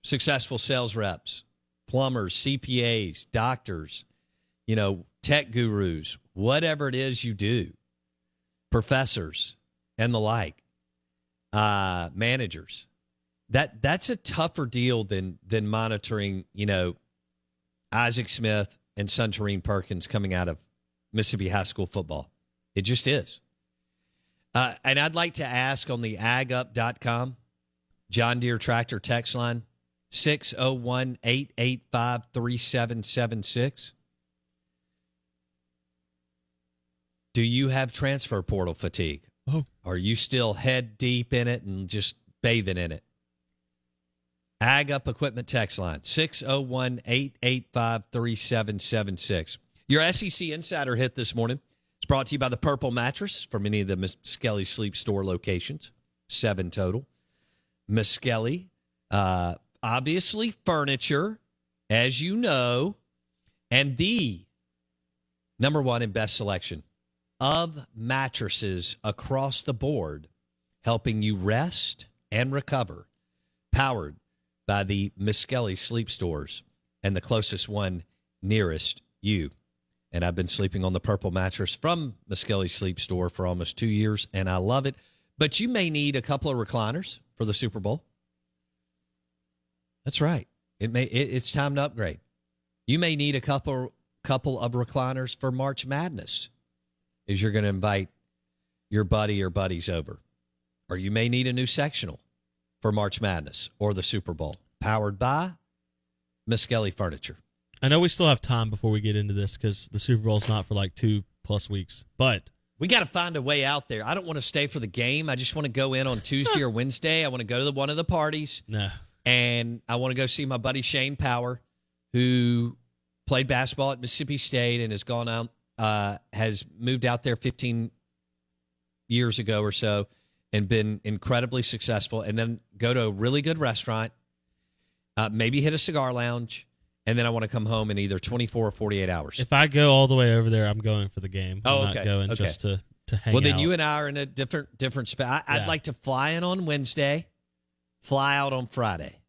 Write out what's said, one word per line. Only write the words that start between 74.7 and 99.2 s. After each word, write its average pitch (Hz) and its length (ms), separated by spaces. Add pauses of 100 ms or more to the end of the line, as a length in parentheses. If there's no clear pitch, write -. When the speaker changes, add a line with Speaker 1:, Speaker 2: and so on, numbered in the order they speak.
Speaker 1:
the 98 340
Miskelly 104 640
Sleep 117 320
Stores 78 540 (400)
and 104 100
the 90 60
closest 104 480
one 95 340 (400)
nearest 95 580 (220)
you. 98 300 (600)
And 87 120
I've 87 120
been 90 100
sleeping 95 360
on 92 120
the 87 60
Purple 101 300
Mattress 92 440
from 156 400 (160)
Miskelly 98 400
Sleep 92 280
Store 90 300
for 92 180
almost 90 300
two 117 120
years, 107 440
and 95 160
I 92 80
love 120 300
it. 135 80 (420)
But 151 240
you 233 80
may 202 220
need 143 260
a 123 60
couple 143 280
of 131 60
recliners 120 640 (140)
for 117 100
the 107 80
Super 110 280
Bowl. 107 220 (2000)
That's 139 160
right. 151 260 (320)
It 113 100
may, 123 120
it, 123 320
it's 127 180
time 143 220
to 139 80
upgrade. 113 380 (640)
You 135 120
may 170 160
need 143 200
a 127 80
couple, 131 500 (320)
couple 135 340
of 120 140
recliners 127 640
for 135 140
March 131 340
Madness, 139 640 (800)
as 98 140
you're 107 100
gonna 104 160
invite 98 400 (800)
your 104 160
buddy 104 380